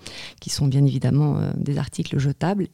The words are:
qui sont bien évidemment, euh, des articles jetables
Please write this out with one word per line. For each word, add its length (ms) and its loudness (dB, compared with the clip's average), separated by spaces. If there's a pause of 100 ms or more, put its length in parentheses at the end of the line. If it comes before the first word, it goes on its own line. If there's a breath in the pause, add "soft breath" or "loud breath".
(400 loud breath)
qui 80 -10
sont 180 0
bien 200 4
évidemment, 500 2
euh, 220 -2
des 180 -2
articles 420 -4
jetables 560 0